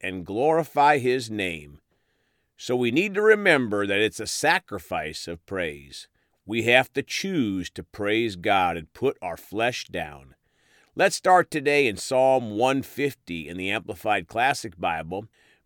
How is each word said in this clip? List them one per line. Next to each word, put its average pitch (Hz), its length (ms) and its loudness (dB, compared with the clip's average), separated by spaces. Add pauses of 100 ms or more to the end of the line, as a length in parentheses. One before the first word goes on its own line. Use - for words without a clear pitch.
and 92 260 -8
glorify 147 720 2
his 123 320 -2
name." 82 480 -6 (760)
So - 180 -6
we 123 160 0
need 185 240 0
to 208 80 -2
remember 147 640 4
that 98 140 2
it's 107 180 0
a 107 80 -10
sacrifice 95 1040 -4
of 85 180 -12
praise. 73 600 -8 (380)
We 110 180 -2
have 123 280 4
to 139 100 -4
choose 113 680 -4
to - 120 -14
praise 107 540 -2
God 90 400 2
and 82 160 -12
put 127 300 -2
our 85 160 -8
flesh 117 480 -4
down. 73 480 -12 (600)
Let's 190 220 0
start 185 340 4
today 143 360 2
in 101 100 -2
Psalm 127 640 0
one 131 240 2
fifty 87 640 -8
in 87 80 -12
the 92 140 -4
Amplified 101 580 -4
Classic 117 500 -2
Bible. 87 480 -6 (400)